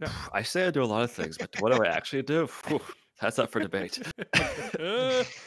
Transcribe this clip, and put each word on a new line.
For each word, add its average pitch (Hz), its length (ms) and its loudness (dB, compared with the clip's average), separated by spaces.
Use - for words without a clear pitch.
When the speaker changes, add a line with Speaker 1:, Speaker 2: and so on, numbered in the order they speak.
Speaker 1:
yeah. 156 100 -4
Speaker 2:
<sighs> - 120 -10
I 101 80 2
say 180 260 0
I 175 40 2
do 143 120 4
a - 20 6
lot 110 180 2
of 120 100 0
things, 80 240 -6
but 87 120 -6
what 110 120 4
do 123 100 6
I 101 60 6
actually 87 360 0
do? 156 240 2
<laughs> - 0 -
Phew, - 340 -2
that's 113 180 2
up 117 120 2
for 113 100 0
debate. 98 380 -4
<laughs> - 60 6
Speaker 1:
Uh, 247 440 0